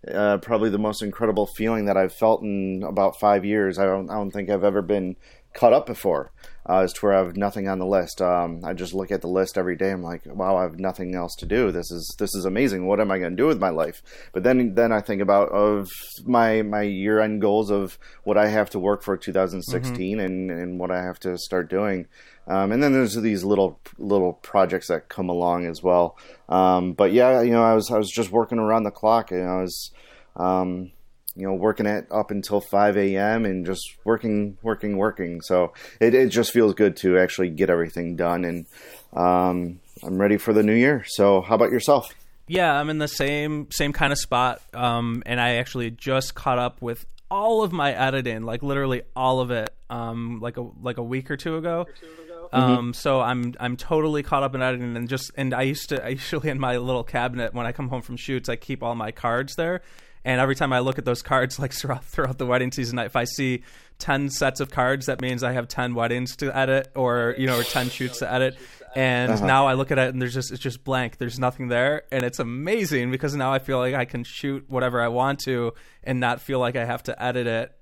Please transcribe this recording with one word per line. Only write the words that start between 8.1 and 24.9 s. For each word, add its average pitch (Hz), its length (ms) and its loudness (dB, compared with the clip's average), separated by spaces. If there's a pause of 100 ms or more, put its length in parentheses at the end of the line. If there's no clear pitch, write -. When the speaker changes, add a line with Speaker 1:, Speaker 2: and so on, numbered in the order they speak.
Speaker 1:
Um, 87 420 0
I 85 100 -6
just 87 200 -8
look 95 160 -4
at 95 120 -2
the 85 80 -8
list 92 280 0
every 90 200 -2
day. 95 140 0
I'm 90 120 -6
like, 85 220 -10
"Wow, 92 320 0
I 92 60 2
have 82 160 -4
nothing 92 360 -4
else 87 220 -6
to - 80 -12
do. 104 260 0
This 85 200 -6
is, 85 280 -10
this 101 160 -4
is 92 80 -6
amazing. 95 420 0
What 104 140 2
am 104 100 2
I 95 80 0
gonna 90 200 -4
do 139 100 2
with 147 100 2
my 92 120 0
life?" 80 340 -4 (300)
But 92 100 -2
then, 123 320 4
then 117 160 4
I 107 80 4
think 101 220 -4
about 101 320 6
of 104 340 2 (380)
my, 113 360 4
my 104 200 -2
year-end 107 600 0
goals 104 300 2
of 98 260 -2 (280)
what 104 120 2
I 104 120 6
have 107 220 2
to 101 80 -4
work 101 220 0
for 98 140 -2
two 95 160 -10
thousand 95 320 0
sixteen 101 540 -4
Speaker 2:
Mm-hmm. 98 80 -2
Speaker 1:
and, 92 260 -4
and 90 280 -8
what 90 120 -4
I 90 120 -2
have 90 180 -8
to 90 160 -4
start 87 320 -4
doing. 95 380 -2 (420)
Um, 98 220 2
and 123 100 2
then 143 120 4
there's 123 200 2
these 107 300 0
little, 98 340 2 (200)
little 98 340 2
projects 92 560 0
that 82 220 -2